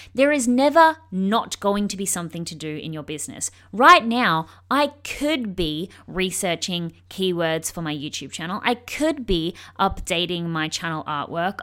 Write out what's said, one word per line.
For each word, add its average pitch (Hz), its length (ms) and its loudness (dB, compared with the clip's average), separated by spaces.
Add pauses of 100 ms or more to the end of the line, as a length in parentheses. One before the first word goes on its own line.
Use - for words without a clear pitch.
(140)
There 277 180 4
is 262 160 2
never 294 500 6 (140)
not 190 480 0
going 202 300 0
to 196 80 -8
be 196 80 -6
something 170 400 -6
to 165 100 -10
do 156 220 -8
in 160 160 -8
your 151 100 -8
business. - 480 -8 (200)
Right 285 340 8
now, 220 400 2 (240)
I 285 240 2 (100)
could 262 520 -4
be 165 340 -4 (180)
researching 175 840 -4 (160)
keywords 170 640 0
for 175 100 -8
my 151 120 -4
YouTube 147 380 -10
channel. 180 320 -8
I 240 120 2
could 294 500 -2
be 170 300 0 (240)
updating 175 640 -2
my 160 240 -2
channel 160 360 -6
artwork. 170 580 -4